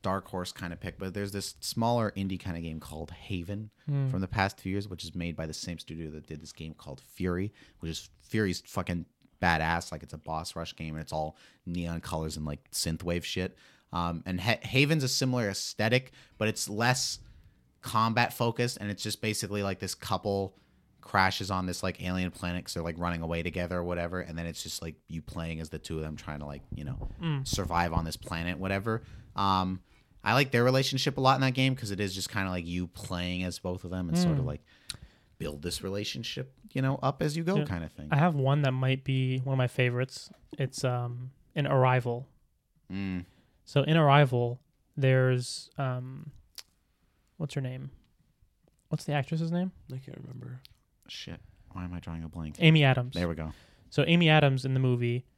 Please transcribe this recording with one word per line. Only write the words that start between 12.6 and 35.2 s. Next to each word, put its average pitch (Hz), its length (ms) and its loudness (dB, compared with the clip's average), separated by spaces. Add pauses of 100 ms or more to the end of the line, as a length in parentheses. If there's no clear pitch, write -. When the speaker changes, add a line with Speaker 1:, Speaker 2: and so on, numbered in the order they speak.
Speaker 1:
synthwave 85 540 -2
shit. - 320 -4 (360)
Um, 85 340 -2
and 90 140 -2
Ha-, 110 220 2
Haven's 143 420 4
a 127 40 0
similar 127 420 0
aesthetic, 120 600 0 (260)
but 107 100 2
it's - 200 -2
less 117 500 2 (640)
combat 113 500 4
focused, 120 480 0
and 104 100 -4
it's 98 120 -6
just 104 180 -4
basically, 104 420 -2
like, 98 180 -2
this 95 140 -6
couple 98 600 -2 (460)
crashes 95 500 2
on 92 160 0
this, 87 160 -4
like, 92 200 -4
alien 90 280 -2
planet 90 340 -6
'cause - 100 -10
they're, 85 80 -4
like, 82 160 -4
running 85 240 -2
away 82 200 -2
together 87 360 -2
or 87 60 -2
whatever, 87 360 -4
and 82 180 -8
then 85 80 -4
it's 82 160 -8
just, - 200 -8
like, 82 120 -8 (140)
you 82 140 -6
playing 82 380 -8
as 80 100 -8
the 78 80 -8
two 80 180 -8
of 78 60 -4
them 78 120 -6
trying 73 260 -10
to, 73 60 -8
like, 71 160 -10 (120)
you - 100 -10
know, - 240 -6 (120)
Speaker 2:
Mm. 147 260 -2
Speaker 1:
survive 85 460 0
on 82 120 2
this 78 120 -4
planet, 85 420 -4
whatever. 98 440 0 (320)
Um, 95 460 2 (420)
I 107 120 4
like 135 160 4
their 120 120 6
relationship 131 540 4
a 143 60 -2
lot 131 140 8
in 131 40 0
that 131 140 4
game 131 200 4
'cause 107 160 -6
it 95 100 -2
is 95 140 0
just 92 160 -6
kinda, 95 200 -2
like, 90 160 -2
you 87 220 -2
playing 90 540 -4
as 90 160 -4
both 92 260 -6
of 87 60 -8
them 90 200 -2
and 170 80 4
sort 175 200 4
of, 131 60 0
Speaker 2:
Mm. 76 40 -2
Speaker 1:
like, 73 160 -6 (720)